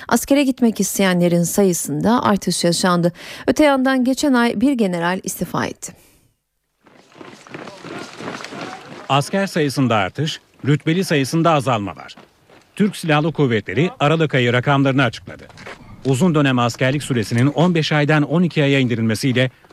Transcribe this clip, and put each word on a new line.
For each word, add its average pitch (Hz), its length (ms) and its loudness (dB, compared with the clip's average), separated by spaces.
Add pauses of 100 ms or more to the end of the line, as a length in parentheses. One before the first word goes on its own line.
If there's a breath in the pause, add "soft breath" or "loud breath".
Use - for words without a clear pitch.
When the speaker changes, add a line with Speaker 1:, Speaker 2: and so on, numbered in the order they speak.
Speaker 1:
askere 277 360 2
gitmek 254 360 0
isteyenlerin 175 640 2
sayısında 170 800 0
artış 190 400 0
yaşandı. 175 500 2 (340 loud breath)
Öte - 160 2
yandan 269 400 2
geçen 269 300 0
ay 233 280 2
bir 277 120 2
general 180 500 0
istifa - 420 -6
etti. - 280 -12 (3250 soft breath)
Speaker 2:
Asker 160 380 0
sayısında 139 480 0
artış, 107 440 -4 (260)
rütbeli 160 380 0
sayısında 165 480 2
azalma 110 440 0
var. 69 200 -18 (600)
Türk 202 200 0
Silahlı 156 380 0
Kuvvetleri 120 560 0 (100)
Aralık 151 360 0
ayı 120 180 2
rakamlarını 135 500 2
açıkladı. - 400 -6 (600)
Uzun 143 300 2
dönem 139 240 2
askerlik 131 440 0
süresinin 117 440 0
on 165 280 2
beş 156 160 0
aydan 151 320 2
on 156 200 0
iki 160 200 0
aya 139 160 2
indirilmesiyle 117 720 0 (220 soft breath)